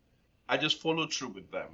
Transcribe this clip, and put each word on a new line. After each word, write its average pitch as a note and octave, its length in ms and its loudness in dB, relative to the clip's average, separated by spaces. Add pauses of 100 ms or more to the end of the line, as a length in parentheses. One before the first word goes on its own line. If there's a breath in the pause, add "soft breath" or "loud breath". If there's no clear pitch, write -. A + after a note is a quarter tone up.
(480)
I C3 80 4
just D3 240 2
follow D#3+ 280 2
through C3+ 220 -2
with F#2+ 200 -14
them. D2+ 240 -4